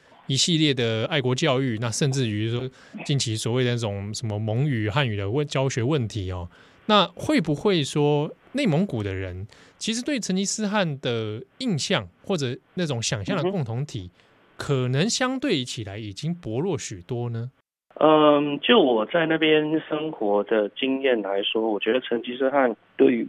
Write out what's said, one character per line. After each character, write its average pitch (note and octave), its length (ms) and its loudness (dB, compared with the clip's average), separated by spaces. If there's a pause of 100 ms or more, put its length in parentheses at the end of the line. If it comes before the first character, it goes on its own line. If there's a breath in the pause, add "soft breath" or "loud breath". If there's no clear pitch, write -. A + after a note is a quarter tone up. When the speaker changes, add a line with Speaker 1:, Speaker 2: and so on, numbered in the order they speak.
(280 soft breath)
Speaker 1:
一 C3+ 80 0
系 E3 220 4
列 D3+ 160 4
的 A2+ 320 0
爱 D3+ 160 0
国 B2+ 140 0
教 C3+ 260 2
育， B2 140 0
Speaker 2:
嗯 - 20 -4
哼。 G#2+ 40 -6
Speaker 1:
那 A#2 100 -2
甚 C#3 200 0
至 C3 160 0
于 G#2+ 220 -2
说 B2 180 -4 (360 loud breath)
近 C#3 160 0
期 A2 160 -2
所 A2+ 180 -2
谓 B2+ 100 2
的 A#2+ 80 2
那 A#2+ 60 0
种 G2+ 360 -4
什 A#2 120 -6
么 G#2 140 -2
蒙 A2+ 280 0
语、 A2 220 0
汉 C#3 180 0
语 G#2 80 -4
的 G2 140 -4
问-， C#3+ 160 0
教 C3+ 240 -2
学 A#2 140 -2
问 C3 240 0
题 F#2 240 -6
哦， F2 180 -8 (380 soft breath)
那 G#3 180 6 (100)
会 D4+ 240 0
不 D#3 140 0
会 E3+ 300 2
说 D3 480 2 (220)
内 C#4 120 0
蒙 F3+ 220 2
古 A2 160 -4
的 G2 100 -4
人 F#2 320 -6 (320 soft breath)
其 - 160 -4
实 A#3+ 100 -4
对 C#4+ 160 -2
成 F#3 160 -2
吉 G3 100 0
思 G#3+ 200 -4
汗 F#3 360 0
的 A2+ 420 -4 (160)
印 A3 180 -2
象 B2 300 -2 (160)
或 G3 140 -2
者 C3 200 -4 (180)
那 F3+ 120 -2
种 A#2 160 -2
想 G2+ 200 -2
象 F#3+ 140 -2
的 F3 140 0
共 F3+ 120 -2
同 A#2+ 220 -4
体， G2 200 -10
Speaker 2:
嗯 F2+ 40 -16
哼。 - 480 -20
Speaker 1:
可 B2+ 300 0
能 C#3 200 0
相 B3+ 320 -2
对 F#3+ 240 0
起 A#2+ 200 -8
来 G2 160 -10
已 G#2 140 -10
经 D#3+ 200 -6
薄 A#2+ 280 -6
弱 F3 160 -2
许 F#2 240 -10
多 A#2+ 280 -6
呢？ A#2 220 -6 (460)
Speaker 2:
嗯， D3 600 4
就 A#3+ 180 6
我 A#2+ 280 4
在 E3 200 0
那 D#3+ 120 2
边 D#3 500 2
生 D#3 240 -4
活 G#2 320 0
的 G#2+ 240 2 (100)
经 C3+ 240 -2
验 B2 200 2
来 G2 200 -2
说， A2 300 0
我 G2+ 80 0
觉 A2 140 0
得 B2+ 80 2
成 A#2 200 -4
吉 B2 160 -8
思 C3 120 0
汗 B2+ 260 2 (220)
对 C3+ 160 6
于 A2+ 160 0